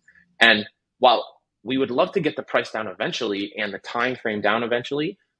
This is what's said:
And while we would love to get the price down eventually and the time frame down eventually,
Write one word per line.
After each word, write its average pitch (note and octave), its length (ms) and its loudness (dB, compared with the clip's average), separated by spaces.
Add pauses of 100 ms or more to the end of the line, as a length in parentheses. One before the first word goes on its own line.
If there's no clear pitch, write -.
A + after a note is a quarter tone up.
(400)
And A2 260 6 (320)
while A#2+ 260 4 (380)
we C3 160 -2
would B2+ 120 0
love D#3 220 0
to G3 80 0
get D3 140 0
the C3 80 -6
price A#2+ 300 -2
down A2 160 -6
eventually G2+ 680 -4
and G#2 160 -4
the F#2+ 60 -8
time A#2+ 380 -2
frame G#2+ 240 -2
down G#2+ 240 2
eventually, C#3 540 -4 (220)